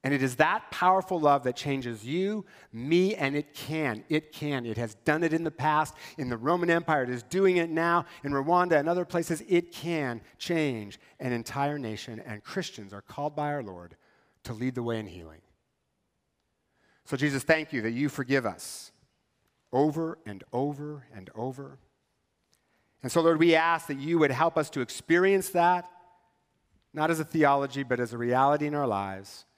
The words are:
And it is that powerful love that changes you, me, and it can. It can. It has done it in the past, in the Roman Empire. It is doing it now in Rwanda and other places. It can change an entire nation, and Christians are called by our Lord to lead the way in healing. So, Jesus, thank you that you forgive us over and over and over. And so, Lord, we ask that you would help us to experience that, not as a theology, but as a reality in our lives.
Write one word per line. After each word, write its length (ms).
And 80
it 120
is 140
that 340
powerful 480
love 240
that 120
changes 480
you, 420
me, 420
and 220
it 180
can. 560
It 240
can. 320
It 120
has 180
done 180
it 100
in 100
the 80
past, 420
in 120
the 80
Roman 340
Empire. 320
It 80
is 100
doing 360
it 120
now 360
in 80
Rwanda 480
and 100
other 160
places. 420
It 240
can 480
change 600
an 120
entire 460
nation, 480
and 180
Christians 480
are 120
called 320
by 180
our 80
Lord 340
to 80
lead 200
the 80
way 160
in 80
healing. 360
So, 100
Jesus, 280
thank 280
you 120
that 80
you 180
forgive 380
us 420
over 520
and 180
over 500
and 220
over. 440
And 100
so, 100
Lord, 180
we 160
ask 320
that 100
you 220
would 120
help 260
us 120
to 120
experience 680
that, 400
not 160
as 100
a 60
theology, 580
but 160
as 140
a 40
reality 500
in 80
our 120
lives. 580